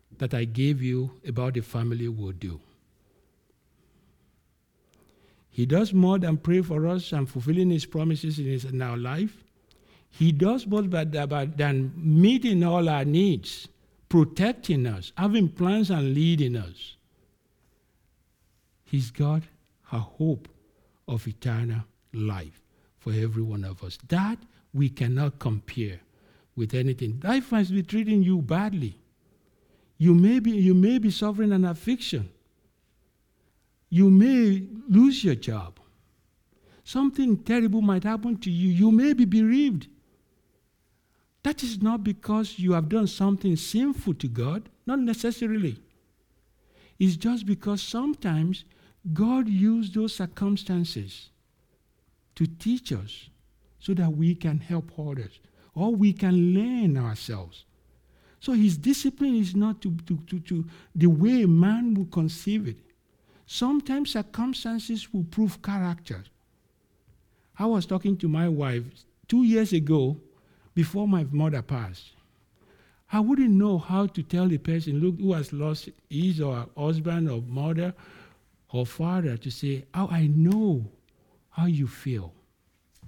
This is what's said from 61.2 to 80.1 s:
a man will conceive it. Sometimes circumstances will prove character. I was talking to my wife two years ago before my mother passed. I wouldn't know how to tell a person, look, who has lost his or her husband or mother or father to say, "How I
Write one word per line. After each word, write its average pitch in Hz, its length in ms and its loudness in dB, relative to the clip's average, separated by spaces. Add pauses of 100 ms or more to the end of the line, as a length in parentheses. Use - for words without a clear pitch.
a 185 40 6
man 214 460 4
will 196 120 0
conceive 170 600 -4
it. 110 100 -8 (680)
Sometimes 277 680 -2
circumstances 226 1000 -6
will 185 100 -2
prove 175 380 -2
character. 170 600 -6 (1300)
I 202 80 -4
was 214 200 0
talking 190 320 -2
to 170 100 -4
my 160 220 0
wife 135 340 -2 (440)
two 247 160 4
years 220 300 4
ago 151 440 2 (580)
before 190 320 0
my 175 240 2
mother 147 300 0
passed. 110 500 -10 (1000)
I 214 80 0
wouldn't 254 320 4
know 196 260 4
how 190 280 -2
to 175 180 -6
tell 180 300 0
a 143 40 0
person, 156 420 -2
look, 180 200 0
who 190 140 0
has 151 180 -4
lost 151 380 -6 (200)
his 160 300 0
or 139 160 -2
her 120 120 -8 (100)
husband 160 520 -2
or 117 120 -4
mother 160 520 -4 (800)
or 123 140 -2
father 160 500 -4
to 123 140 -10
say, 139 440 -6
"How 190 140 -2
I 165 200 0